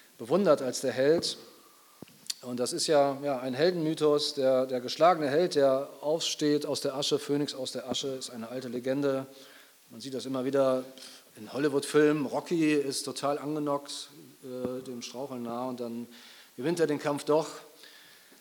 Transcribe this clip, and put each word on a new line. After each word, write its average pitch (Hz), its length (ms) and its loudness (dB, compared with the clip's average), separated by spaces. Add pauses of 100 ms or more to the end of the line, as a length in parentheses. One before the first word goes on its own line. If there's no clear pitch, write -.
(200)
bewundert 147 420 4
als 127 200 -4
der 131 100 0
Held. 139 480 2 (1040)
Und 120 160 -8
das 123 120 0
ist 165 140 -2
ja, 139 380 4
ja, 139 160 -2
ein 127 160 -4
Heldenmythos, 156 800 2
der, 131 320 4
der 127 120 -2
geschlagene 156 480 4
Held, 160 280 2
der 139 340 4 (120)
aufsteht 147 640 0
aus 139 140 -4
der 139 120 -2
Asche, 143 240 0
Phönix 143 380 -2
aus 131 160 -8
der 123 180 -10
Asche, 135 200 -4
ist 131 200 -8
eine 113 200 -12
alte 127 180 -8
Legende. 135 580 -2 (640)
Man 120 100 -18
sieht 131 140 -10
das 123 140 -8
immer 131 180 -4
wieder 135 380 2 (540)
in 107 140 -16
Hollywood-Filmen. 147 760 4
Rocky 151 480 2
ist 135 280 -2
total 143 360 -2
angenockt, 143 720 -4 (340)
äh, 127 400 -6
dem 123 180 -10
Straucheln 127 400 -10
nah 120 260 -6
und 123 120 -8
dann 117 280 -8 (480)
gewinnt 165 240 -2
er 160 80 4
den 147 120 0
Kampf 143 260 -4
doch. 156 240 2 (920)